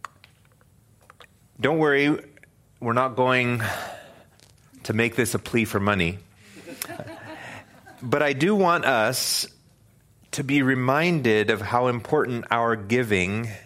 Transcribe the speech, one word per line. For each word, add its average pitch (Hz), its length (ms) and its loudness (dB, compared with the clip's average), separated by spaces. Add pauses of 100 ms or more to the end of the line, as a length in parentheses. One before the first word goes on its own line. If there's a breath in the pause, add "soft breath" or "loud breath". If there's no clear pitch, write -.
(1600)
Don't 143 180 2
worry, 143 440 2 (560)
we're 117 140 -2
not 123 240 0
going 123 460 2 (1200 loud breath)
to - 80 -4
make 113 240 0
this 117 180 0
a 110 40 0
plea 117 260 -2
for 104 160 -2
money. 95 380 0 (1800 loud breath)
But 127 220 0
I 143 100 2
do 160 220 2
want 175 300 2
us 123 600 0 (880)
to 139 120 -6
be 139 180 2
reminded 127 880 2
of 104 100 0
how 123 280 0
important 123 640 -2
our 117 260 0
giving, 107 720 0 (180 loud breath)